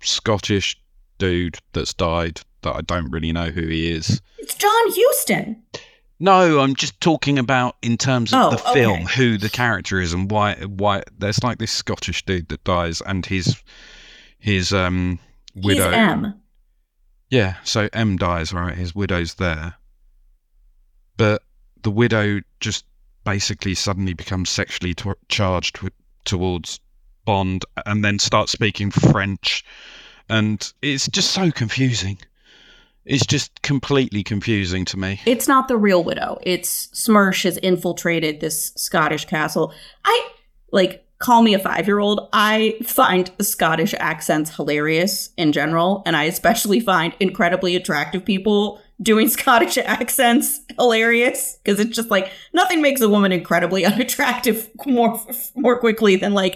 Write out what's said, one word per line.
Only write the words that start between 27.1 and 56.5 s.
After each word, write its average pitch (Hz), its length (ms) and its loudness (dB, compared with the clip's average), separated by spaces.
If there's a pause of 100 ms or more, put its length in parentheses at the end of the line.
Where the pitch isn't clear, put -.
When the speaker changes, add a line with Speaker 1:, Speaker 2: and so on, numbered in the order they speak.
Speaker 1:
Bond 95 380 0 (220)
and 104 180 0
then 101 160 2
starts - 320 0
speaking 101 400 -2
French. - 720 2 (680)
And 107 420 0 (100)
it's 135 260 -2
just - 240 -2
so 185 200 2
confusing. 107 640 -2 (880)
It's 131 200 0
just - 360 -4
completely 135 600 0
confusing 95 600 -2
to - 120 -6
me. 95 280 -4
Speaker 2:
It's 240 220 2
not 269 200 4
the 240 100 0
real 185 260 4
widow. - 400 -6
It's - 440 -4
Smersh 202 560 2
has 180 140 0
infiltrated 170 800 -2
this - 360 -6
Scottish 151 500 -2
castle. 156 480 -2 (320)
I, 466 240 0 (420)
like, 185 340 0 (120)
call 233 240 4
me 220 120 6
a 196 60 2
five-year-old. 208 720 -2
I 220 520 2
find - 540 2
the 202 60 -2
Scottish 165 560 0
accents 160 560 -2
hilarious 151 800 -2
in 156 160 2
general, 165 540 0
and 165 100 0
I 147 80 0
especially 190 560 2
find 180 400 2
incredibly 180 560 0
attractive 170 480 -4
people 202 560 0 (220)
doing 220 280 4
<laughs> - 60 -2
Scottish - 440 2
accents 240 840 0 (160)
hilarious, 233 880 2
'cause 202 140 2
it's 226 160 -2
just, 226 160 -4
like, 190 200 0 (220)
nothing 349 300 2
makes 262 180 2
a 220 80 6
woman 202 220 4
incredibly 175 540 0
<laughs> 208 80 4
unattractive 254 760 -2 (160)
more, 233 340 2 (360)
more 240 240 2
quickly 220 360 4
than, 190 200 0
like, 190 200 0